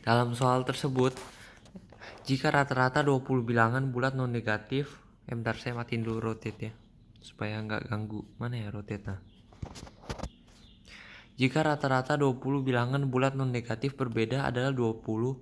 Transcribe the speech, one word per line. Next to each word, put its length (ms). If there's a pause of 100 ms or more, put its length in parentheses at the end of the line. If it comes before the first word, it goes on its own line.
Dalam 280
soal 320
tersebut, 480 (1120)
jika 280
rata-rata 520
dua 160
puluh 240
bilangan 440
bulat 280
non-negatif, 840 (260)
eh, 80
bentar, 220
saya 200
matiin 280
dulu 280
rotate 280
ya, 120 (480)
supaya 400
nggak 280
ganggu. 360 (160)
Mana 200
ya 120
rotate? 320
Nah. 160 (2250)
Jika 240
rata-rata 560
dua 160
puluh 320
bilangan 400
bulat 320
non-negatif 560
berbeda 540
adalah 260
dua 240
puluh 420